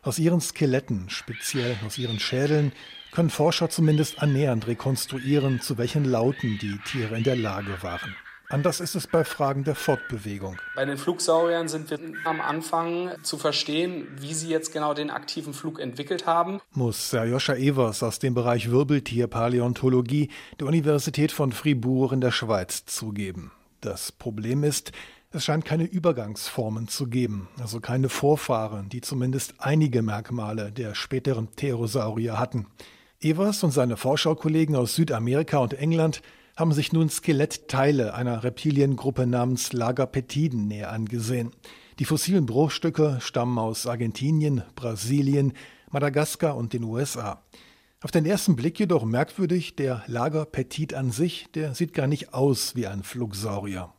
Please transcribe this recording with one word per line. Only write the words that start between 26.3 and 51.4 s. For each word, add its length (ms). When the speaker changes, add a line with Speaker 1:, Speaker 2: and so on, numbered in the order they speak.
Speaker 1:
zu 200
geben, 420
also 220
keine 280
Vorfahren, 800
die 120
zumindest 560
einige 440
Merkmale 680
der 220
späteren 600
Therosaurier 840
hatten. 280
Evers 440
und 80
seine 260
Forscherkollegen 800
aus 200
Südamerika 600
und 160
England 480
haben 160
sich 220
nun 160
Skelettteile 1040
einer 320
Reptiliengruppe 840
namens 460
Lagapetiden 960
näher 200
angesehen. 640
Die 60
fossilen 400
Bruchstücke 760
stammen 400
aus 280
Argentinien, 760
Brasilien, 800
Madagaskar 640
und 160
den 140
U 120
S 200
A. 260
Auf 100
den 140
ersten 300
Blick 240
jedoch 240
merkwürdig, 720
der 320
Lagapetid 840
an 180
sich, 440